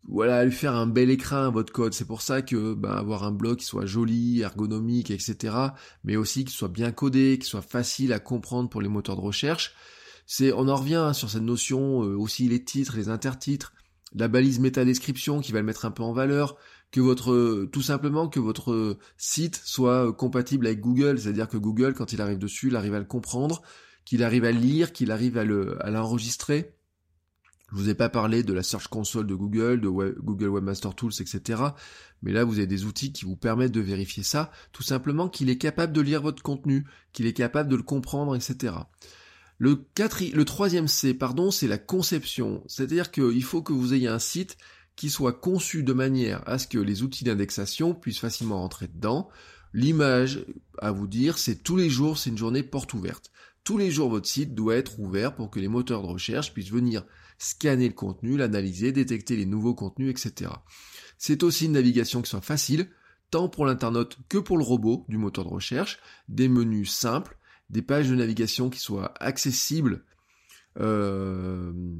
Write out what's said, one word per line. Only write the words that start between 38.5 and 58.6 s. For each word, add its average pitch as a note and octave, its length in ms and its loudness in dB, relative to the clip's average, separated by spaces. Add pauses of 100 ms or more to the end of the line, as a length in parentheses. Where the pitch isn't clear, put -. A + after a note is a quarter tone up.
Le C#3 200 4 (180)
quatri-, G3 360 -2
le D3+ 120 4
troisième F3 460 2
C, C3 240 2
pardon, C3+ 360 0
c'est E3 200 0
la G#2 80 0
conception. B2 920 -2
C'est-à-dire D#3+ 420 -2
qu'il B2+ 340 2
faut E3 180 -2
que D#3 100 -4
vous B2+ 220 2
ayez B2+ 160 4
un A2+ 100 0
site - 380 -6 (400)
qui D3+ 120 -6
soit C3+ 220 0
conçu E3 520 -2
de C3 100 2
manière B2+ 560 2
à A#2+ 80 0
ce B2 100 -4
que - 100 -2
les G2+ 260 0
outils C3 200 -4
d'indexation G#2+ 720 0
puissent C3 260 -6
facilement G#2+ 400 -4
rentrer F2+ 300 -6
dedans. G#2+ 400 -2 (420)
L'image, C3+ 720 2 (340)
à G#2 120 -2
vous G2+ 160 -4
dire, B2 300 2
c'est - 260 -2
tous F3 140 0
les F3 120 4
jours, D3 280 2
c'est B2+ 140 -4
une A2 60 -4
journée A#2 260 0
porte C#3+ 300 -6
ouverte. F2+ 380 -8 (320)
Tous G#3 140 0
les G3 140 2
jours, C#3+ 180 2
votre G#2+ 180 0
site C#3 280 -2
doit A2 200 2
être C3 240 -2
ouvert G2+ 360 -2
pour G#2+ 140 -8
que G2+ 120 -6
les G2 80 -2
moteurs A#2+ 320 -2
de F#2+ 60 -8
recherche F#2 460 -6
puissent F#2+ 180 -8
venir A2+ 340 0 (360)
scanner B2+ 460 2
le A2 60 0
contenu, A2+ 440 -4
l'analyser, G#2 540 0